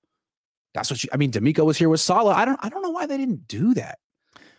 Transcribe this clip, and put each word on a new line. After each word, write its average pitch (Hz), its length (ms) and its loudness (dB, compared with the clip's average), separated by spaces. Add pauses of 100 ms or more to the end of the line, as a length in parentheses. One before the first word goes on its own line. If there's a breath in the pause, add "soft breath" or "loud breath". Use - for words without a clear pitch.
(720)
That's - 180 -4
what 127 100 -6
you, - 120 -8
I - 40 0
mean, 143 140 0
DeMeco 139 340 2
was 156 120 2
here 170 100 4
with 160 140 2
Saleh. 202 340 4
I 202 80 4
don't, 262 180 0
I - 60 -6
don't 381 140 -8
know 370 100 -4
why 339 140 -6
they 294 120 -4
didn't 254 300 -4
do 170 280 0
that. 95 240 -8 (580 soft breath)